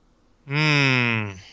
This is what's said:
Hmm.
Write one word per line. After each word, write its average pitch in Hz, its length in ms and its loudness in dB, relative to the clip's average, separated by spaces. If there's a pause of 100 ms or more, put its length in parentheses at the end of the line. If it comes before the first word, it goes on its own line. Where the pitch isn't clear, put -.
(480)
Hmm. 131 920 0 (160)